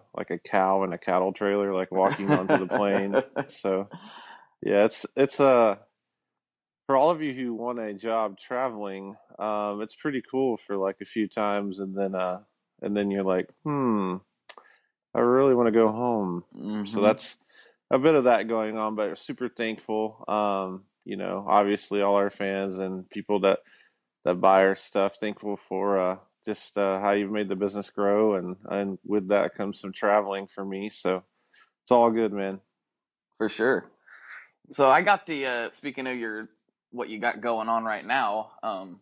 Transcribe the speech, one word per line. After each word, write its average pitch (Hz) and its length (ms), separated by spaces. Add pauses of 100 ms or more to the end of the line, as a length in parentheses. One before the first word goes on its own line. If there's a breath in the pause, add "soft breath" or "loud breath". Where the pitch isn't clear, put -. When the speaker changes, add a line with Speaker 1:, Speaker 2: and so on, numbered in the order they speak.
(160)
Speaker 1:
like - 160
a 87 60
cow 95 460
in 92 100
a 85 40
cattle 92 360
trailer, 101 400
like, 92 180
walking 98 400
onto 98 260
the 185 100
plane. 101 540 (140)
Speaker 2:
<laughs> 139 120
Speaker 1:
So, 98 420 (720 loud breath)
yeah, 101 240
it's, - 200 (120)
it's, 135 240
uh, 120 340 (1120)
for 135 100
all 139 140
of 165 120
you 143 120
who 123 200
want 120 260
a 107 140
job 107 440
traveling, 104 800 (200)
um, 104 440
it's 110 140
pretty 135 260
cool 131 360
for, 101 200
like, 95 240
a 101 40
few 107 220
times, 101 520
and 95 180
then, 98 180
uh, 92 280 (380)
and 101 140
then 101 160
you're 98 120
like, 92 260 (140)
"Hmm, 113 540 (960 soft breath)
I 120 80
really 127 340
wanna 120 160
go 113 160
home." 107 560 (120)
Speaker 2:
Mm-hmm. 104 300
Speaker 1:
So 101 160
that's 107 360 (520 soft breath)
a 135 100
bit 156 160
of 135 100
that 113 220
going 110 300
on, 107 180
but 104 220
super 123 320
thankful. 110 800
Um, 98 560 (220)
you 101 100
know, 98 320
obviously 101 540
all 101 140
our 101 140
fans 98 500
and 95 300
people 101 320
that, 95 180 (640 soft breath)
that 90 160
buy 95 240
our 98 100
stuff, 98 400
thankful 104 420
for, 98 420
uh, 92 180 (260)
just, - 340
uh, 98 220
how 101 120
you've 101 200
made 104 180
the 98 60
business 98 340
grow, 104 460
and, 90 200 (140)
and 98 360
with 98 240
that 98 260
comes 101 240
some 98 120
traveling 98 560
for 98 180
me. 98 240
So 92 340 (600 soft breath)
it's - 80
all 117 200
good, 110 220
man. 98 280 (760)
Speaker 2:
For 110 120
sure. 110 420 (800 loud breath)
So 139 180
I 147 120
got 196 240
the, 143 200
uh, 120 260
speaking 135 360
of 127 100
your, 113 280 (460)
what 120 180
you 107 100
got 113 200
going 113 300
on 113 140
right 107 200
now, 110 460 (140)
um, 95 380